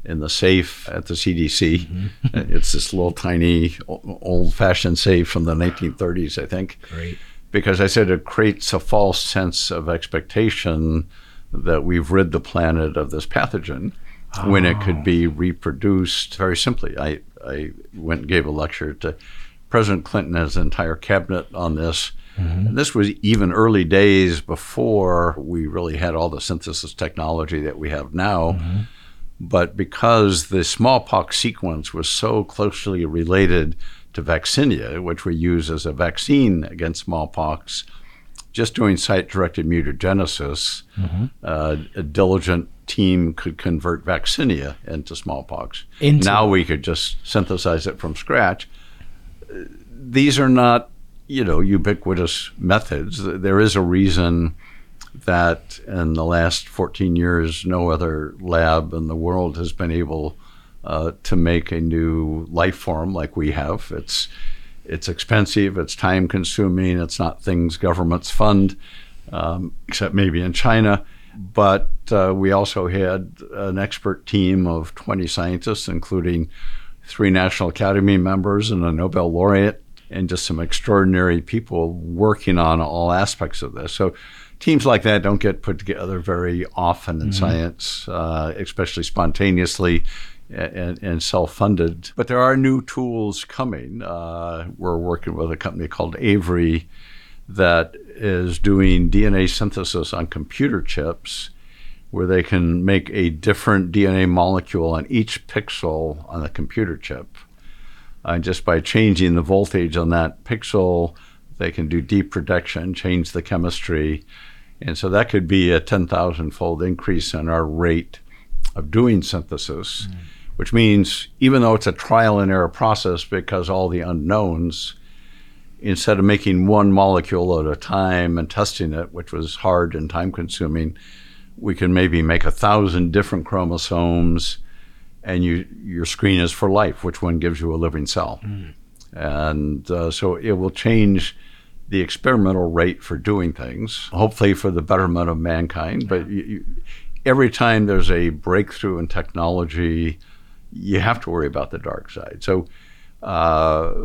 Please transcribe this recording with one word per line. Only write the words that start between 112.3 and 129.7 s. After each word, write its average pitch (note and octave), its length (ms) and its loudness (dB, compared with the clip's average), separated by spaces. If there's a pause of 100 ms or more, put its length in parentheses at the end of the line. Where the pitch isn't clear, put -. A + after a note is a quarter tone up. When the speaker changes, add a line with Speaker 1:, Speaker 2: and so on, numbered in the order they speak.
Speaker 1:
reduction, F2 580 -4
change F2+ 380 -2
the F2 100 -4
chemistry. E2 800 -2 (580)
And D#2+ 160 -6
so G2 120 -4
that G2 200 2
could F#2 200 0
be F2+ 240 6
a E2 80 4
ten F#2 260 0
thousand-fold E2+ 760 -2
increase F2+ 520 -2
in D#2+ 140 -4
our E2 180 0
rate E2 540 0 (560)
of D2+ 140 -6
doing A#2 320 4
synthesis, E2 840 -8
Speaker 2:
Mm. F#2 60 -10 (420)
Speaker 1:
which - 160 -4
means G#2+ 560 4 (120)
even C3 220 6
though A2+ 120 6
it's G#2+ 140 0
a F#2+ 40 0
trial A2+ 460 4
and G2 140 4
error F#2 160 2
process G2+ 560 0
because F2+ 440 -4
all F#2 200 0
the F2 120 -2
unknowns, E2+ 920 -2 (840)
instead G2+ 380 0
of F#2+ 60 4
making G2 420 4
one G#2 260 6
molecule F2+ 640 4
at D#2 80 0
a D2+ 100 0
time F2+ 640 0
and D#2+ 100 -4
testing G2 440 -2
it, E2 200 -6
which E2+ 200 -12
was D#2+ 240 -6
hard F2 400 2